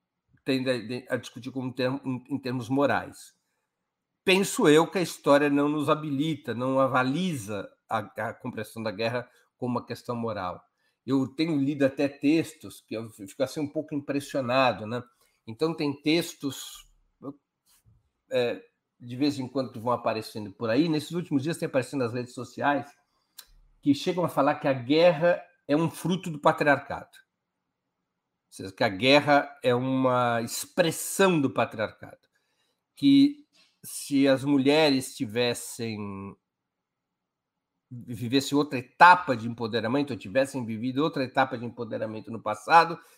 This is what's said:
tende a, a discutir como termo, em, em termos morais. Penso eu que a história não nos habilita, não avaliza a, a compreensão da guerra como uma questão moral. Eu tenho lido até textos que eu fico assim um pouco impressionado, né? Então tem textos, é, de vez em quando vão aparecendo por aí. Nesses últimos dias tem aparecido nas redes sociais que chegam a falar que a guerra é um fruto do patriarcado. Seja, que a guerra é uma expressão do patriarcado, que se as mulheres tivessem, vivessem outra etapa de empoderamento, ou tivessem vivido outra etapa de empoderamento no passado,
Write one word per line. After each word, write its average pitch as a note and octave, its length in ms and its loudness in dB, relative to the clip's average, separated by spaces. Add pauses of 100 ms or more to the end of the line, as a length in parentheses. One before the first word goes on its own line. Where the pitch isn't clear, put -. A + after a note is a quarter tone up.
(440)
tende B2 640 -2
a, - 60 -6
a B2+ 40 -2
discutir B2 340 -12
como B2+ 200 -8
termo, B2+ 320 -2
em, B2+ 200 -6 (120)
em B2 40 -4
termos B2 300 -6
morais. A#2 680 -2 (880)
Penso F#3+ 440 2
eu D#3 180 8
que D#3+ 120 -6
a F#3 40 0
história D3 480 2
não C#3+ 200 2
nos D3+ 200 -2
habilita, D3+ 640 -2
não C3 260 -2
avaliza C3 920 -2 (180)
a, A2 100 -2
a G#2+ 340 -8
compreensão A2 500 -12
da G#2+ 80 -6
guerra A2+ 380 -4 (260)
como B2 220 -6
uma A#2 80 -8
questão A#2+ 300 -10
moral. G2+ 460 -8 (440)
Eu C3+ 240 0
tenho D#3+ 280 -2
lido C#3 280 0
até C#3 240 0
textos - 720 -2
que - 140 -12
eu A2+ 140 -8
fico G2+ 320 -10
assim C3+ 200 -4
um C#3+ 80 -6
pouco D3+ 260 -8
impressionado, C3 920 -2
né? A#2+ 160 -6 (460)
Então D#3 260 -4
tem D3 280 -4
textos, - 840 -4 (1400)
é, B2 320 -2 (380)
de B2 160 -14
vez C3 240 -2
em B2+ 80 -6
quando A#2+ 340 -6
vão B2 120 0
aparecendo A2 580 -4
por A2+ 180 -6
aí. D3+ 200 2
Nesses D3+ 220 -4
últimos D#3+ 300 -2
dias D#3+ 160 -4
tem E3 100 -6
aparecido C3+ 360 -2
nas A2+ 100 -4
redes B2 200 -8
sociais C3 600 -4 (880)
que C#3+ 140 4
chegam F3 300 -2
a D3 40 0
falar C#3+ 260 0
que D3+ 120 -4
a C3+ 60 2
guerra D#3+ 680 2 (240)
é C#3 80 0
um D#3+ 160 2
fruto E3+ 400 -4
do D3+ 80 -8
patriarcado. C#3+ 800 0 (1400)
Seja, F#2+ 140 -12
que - 120 -2
a A#2 60 4
guerra C#3 760 4
é B2 120 4
uma B2 640 0
expressão E3+ 960 0
do C3+ 100 2
patriarcado, A2 680 -6 (800)
que C#3 500 6 (380)
se C#3 440 0
as C3 160 4
mulheres C#3+ 720 2
tivessem, G#2+ 1200 -6 (1500)
vivessem B2 680 -2
outra C#3+ 220 0
etapa F3 580 6
de A2 100 -6
empoderamento, A#2 640 -2
ou A2 60 -6
tivessem C3 480 -2
vivido B2 380 -4
outra D3+ 200 -2
etapa C3 340 -2
de A#2 80 -10
empoderamento A2 640 -10
no A2+ 100 -10
passado, D#3+ 580 4 (180)